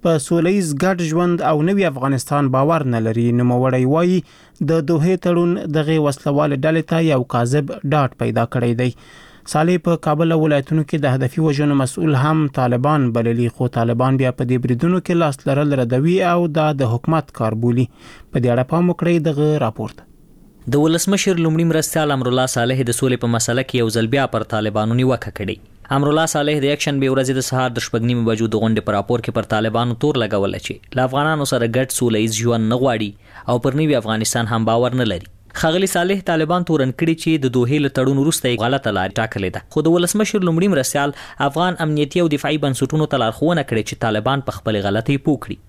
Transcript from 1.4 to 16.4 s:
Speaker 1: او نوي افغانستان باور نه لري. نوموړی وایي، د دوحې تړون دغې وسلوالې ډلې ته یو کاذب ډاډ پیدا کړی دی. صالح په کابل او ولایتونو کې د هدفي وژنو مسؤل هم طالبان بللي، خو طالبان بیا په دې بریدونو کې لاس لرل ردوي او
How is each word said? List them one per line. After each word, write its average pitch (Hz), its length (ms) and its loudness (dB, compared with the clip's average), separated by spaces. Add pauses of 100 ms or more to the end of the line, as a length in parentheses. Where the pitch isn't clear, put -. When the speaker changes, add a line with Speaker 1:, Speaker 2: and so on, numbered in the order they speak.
Speaker 1:
او 151 220 2
نوي 196 160 2
افغانستان 139 640 0
باور 151 400 2
نه 117 140 0
لري. 113 180 0 (160)
نوموړی 127 540 2
وایي، 180 260 2 (500)
د 165 200 2
دوحې 170 340 2
تړون 175 280 2 (260)
دغې 156 280 0
وسلوالې 143 600 0
ډلې 160 260 2
ته 165 60 2 (100)
یو 135 160 2 (100)
کاذب 131 380 0
ډاډ 143 380 0 (120)
پیدا 117 220 0 (100)
کړی 120 280 0
دی. 123 100 0 (600)
صالح 170 340 2
په 170 180 0
کابل 165 300 2
او - 60 2
ولایتونو 156 420 2
کې 160 220 -4
د 127 100 2
هدفي 131 300 -2
وژنو 147 340 2
مسؤل 143 400 0
هم 151 300 2 (100)
طالبان 127 560 2
بللي، 117 400 2
خو 127 120 -2 (100)
طالبان 120 440 2
بیا 127 160 2
په 123 120 -2
دې 127 180 0
بریدونو 170 320 2
کې 175 140 -4 (100)
لاس 143 260 -2
لرل 143 320 2
ردوي 127 320 2 (200)
او 175 120 2 (140)